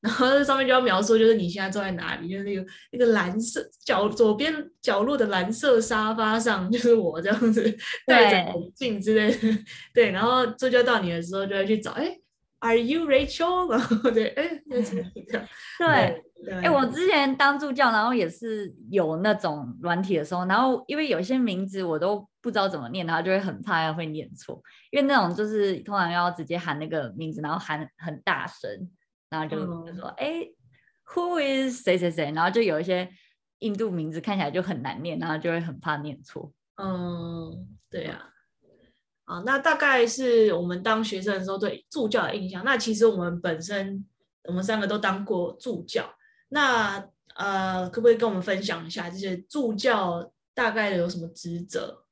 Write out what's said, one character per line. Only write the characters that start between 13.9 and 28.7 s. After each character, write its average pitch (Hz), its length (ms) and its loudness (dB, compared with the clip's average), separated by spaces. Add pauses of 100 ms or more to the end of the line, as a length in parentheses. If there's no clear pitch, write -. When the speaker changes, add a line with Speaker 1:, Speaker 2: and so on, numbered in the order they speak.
Speaker 1:
对 220 240 2
，“诶， 320 300 -4
那 247 160 -4
是 190 140 -4 (200)
你。” - 140 -16
这 233 80 -4
样。 220 100 -8 (300)
Speaker 2:
对。 247 460 4 (200)
Speaker 1:
对， - 20 -16
对。 185 180 -6
Speaker 2:
诶， 339 80 4
我 277 160 4
之 311 200 0
前 277 300 4
当 285 220 4
助 285 120 -4
教， 254 200 4
然 214 120 4
后 240 80 2
也 214 160 2
是 208 460 -8 (160)
有 160 280 2
那 208 180 2
种 147 480 -6
软 175 180 0
体 185 160 0
的 151 80 0
时 180 80 -8
候， 180 140 -2
然 196 120 4
后 254 280 2
因 294 100 -4
为 302 100 -2
有 180 140 0
些 240 160 0
名 196 300 0
字 190 160 -6
我 160 160 -2
都 202 280 -2 (140)
不 240 80 -4
知 196 60 -6
道 196 120 2
怎 175 120 -4
么 117 100 -10
念， 175 160 -6
然 165 100 0
后 165 60 0
就 180 80 -2
会 190 100 4
很 196 220 -6
怕 160 320 0
会 165 140 -6
念 156 260 -8
错， - 260 -16 (300)
因 269 100 0
为 277 60 4
那 269 180 4
种 175 120 -2
就 214 120 -2
是 202 340 0
通 202 140 -8
常 175 160 0
要 175 200 0
直 170 120 -10
接 165 140 -4
喊 165 220 -4
那 156 80 -6
个 147 280 -4
名 160 160 -8
字， 151 100 -10
然 151 100 -4
后 180 80 -4
喊 156 280 -8 (100)
很 156 240 -10
大 165 260 -2
声， 104 420 -12 (400)